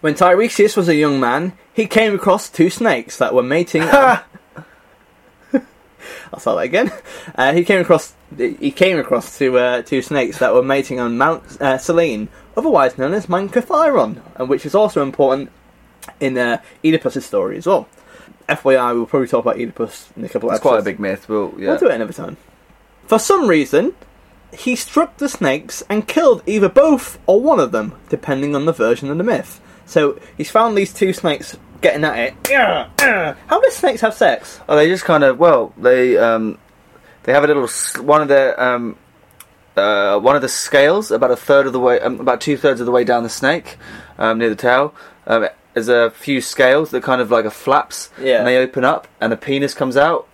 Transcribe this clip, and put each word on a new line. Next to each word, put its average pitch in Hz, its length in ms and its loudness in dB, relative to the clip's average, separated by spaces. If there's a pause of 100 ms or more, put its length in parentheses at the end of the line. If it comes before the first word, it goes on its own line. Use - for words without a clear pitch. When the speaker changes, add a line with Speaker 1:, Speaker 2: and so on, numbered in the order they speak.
Speaker 1:
When 156 140 -2
Tiresias 202 600 4
was 180 140 0
a 165 60 4
young 147 260 0
man, 139 320 -2 (220)
he 220 120 0
came 220 280 2
across 196 340 0
two 175 220 2
snakes 156 480 -4
that 127 160 0
were 127 80 4
mating 156 400 -2
on 254 420 4
Speaker 2:
<laughs> - 400 -20 (1700)
Speaker 1:
I'll - 80 -16
start 110 180 -2
that 82 80 -2
again. 190 260 -2 (420)
Uh, 131 180 0
he 175 120 2
came 190 160 2
across, 165 340 0 (220)
he 139 340 -4
came 180 280 0
across - 400 -4
two, 127 200 2
uh, 123 240 0
two 131 200 -4
snakes 131 360 -4
that 120 160 0
were 127 80 4
mating 135 380 -2
on 117 180 -4
Mount, 151 420 -2
uh, 135 180 0
Selene, 165 500 -2 (280)
otherwise 214 420 2
known 135 160 -2
as 202 140 -6
Mount 185 240 -4
Cathiron, 240 680 0 (160)
and 127 120 -8
which 135 180 -2
is 147 80 -10
also 202 280 2
important 135 480 0 (680)
in, 131 180 -2
uh, 120 220 -2 (240)
Oedipus' 156 400 -2
story 98 320 -4
as 170 100 -8
well. 170 220 0 (600)
F 151 160 -4
Y 135 120 4
I, 123 160 0
we'll 117 140 -2
probably 131 220 -2
talk 120 160 0
about 120 120 -2
Oedipus - 600 -8
in - 80 -12
a - 40 -12
couple - 220 -6
of 95 40 0
Speaker 2:
It's 107 80 -4
quite 135 100 4
a - 40 4
Speaker 1:
episodes. 104 100 0
Speaker 2:
big 101 140 -8
myth, 95 280 -6
we'll, 104 300 -4
yeah. 98 120 -6
Speaker 1:
We'll - 80 0
do 349 100 2
it 180 60 0
another 113 180 -8
time. - 240 -14 (680)
For 220 120 2
some 359 300 0
reason, 170 460 2 (580)
he 247 240 -6
struck - 400 -2
the 285 120 -6
snakes - 600 -6
and 214 180 -4
killed 285 400 2
either 202 220 2
both 285 580 2
or 196 140 4
one 285 200 2
of 131 120 0
them, 107 220 -4 (160)
depending 143 440 -4
on 139 120 -4
the 165 60 0
version 120 380 -2
of 151 80 -4
the 180 60 -2
myth. - 360 -6 (260)
So 147 320 0 (180)
he's - 140 -10
found 220 260 2
these 196 160 -2
two 190 220 -2
snakes - 420 -6 (240)
getting 151 240 0
at 127 140 -2
it. 190 1160 -2 (100)
How 392 140 0
do 523 100 4
snakes 262 300 -2
have 214 140 0
sex? - 540 -2
Speaker 2:
Oh, 151 80 2
they 151 120 4
just 185 160 -2
kind 151 200 2
of, 127 140 4
well, 143 380 4
they, 127 400 4
um, 113 420 0 (640)
they 127 100 0
have 143 120 4
a - 20 2
little 147 180 2
s-, - 340 -8
one 147 220 2
of 147 80 -2
their, 135 320 2
um, 123 360 -2 (800)
uh, 101 420 2
one 127 180 2
of 139 60 0
the 131 60 -4
scales 156 640 2
about 123 200 2
a 123 60 2
third 139 300 2
of 131 60 -6
the 127 80 -2
way, 123 200 2
um, 123 200 -4
about 127 200 -2
two 147 160 -2
thirds 127 240 0
of 120 60 -4
the 123 60 -2
way 123 120 2
down 120 180 0
the 117 60 -6
snake, 143 480 -4 (420)
um, 113 200 0
near 117 100 0
the 107 80 -4
tail. 131 380 0 (320)
Um, 110 200 0 (280)
there's 117 140 -4
a 117 220 4
few 135 300 -6
scales 139 500 2
that 127 140 -4
kind 127 160 0
of, 110 100 -2
like, 113 140 2
a 107 60 -4
flaps, - 600 -4 (100)
Speaker 1:
Yeah. 127 180 2
Speaker 2:
and 123 80 0
they 127 120 2
open 127 260 -2
up, 143 220 0 (140)
and 113 120 -2
a 110 40 -4
penis 139 360 -4
comes 131 240 -4
out 151 380 0